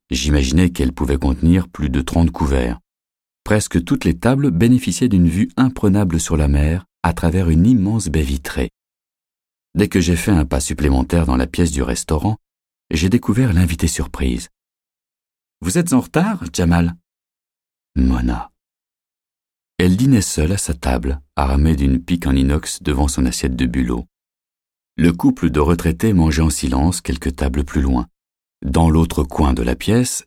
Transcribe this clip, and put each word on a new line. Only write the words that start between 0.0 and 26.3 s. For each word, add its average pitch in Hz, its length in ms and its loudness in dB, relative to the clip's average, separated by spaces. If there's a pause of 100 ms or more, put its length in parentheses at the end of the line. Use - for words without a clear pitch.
J'imaginais 71 580 2
qu'elle 67 240 -2
pouvait 69 240 -2
contenir 82 500 0
plus - 220 -6
de 65 140 -2
trente 82 280 0
couverts. 64 480 -2 (640)
Presque 104 400 0
toutes 131 220 -2
les 85 140 0
tables 135 320 2
bénéficiaient 117 580 2
d'une 90 220 4
vue 98 260 0
imprenable 104 640 2
sur - 160 -2
la 76 100 2
mer 76 380 2 (180)
à 85 120 0
travers 87 340 0
une 80 160 4
immense 107 440 2
baie 76 120 0
vitrée. 67 480 -4 (1040)
Dès 98 140 2
que - 100 0
j'ai 87 160 2
fait 82 160 -2
un 80 140 4
pas 67 160 -2
supplémentaire 69 640 0
dans 64 140 0
la 64 80 0
pièce 85 260 -2
du 71 100 -2
restaurant, 73 540 -2 (540)
j'ai 82 180 0
découvert 117 460 0
l'invité 85 320 2
surprise. « 67 640 -4 (1120)
Vous 92 160 -2
êtes 175 160 0
en 254 60 2
retard, 185 520 -2
Jamal ? » 87 440 0 (1000)
Mona. 62 560 -2 (1300)
Elle 90 180 4
dînait 127 240 4
seule 80 320 -2
à 98 60 -2
sa - 160 -4
table, 65 480 -2 (120)
armée 71 420 2
d'une 67 220 0
pique 85 280 -4
en 67 100 2
inox 69 460 -2
devant 71 260 0
son - 160 -2
assiette 62 320 -2
de 65 80 -2
bulot. 60 400 -2 (920)
Le 85 180 2
couple - 340 0
de 71 120 0
retraités 82 520 0
mangeait 80 300 2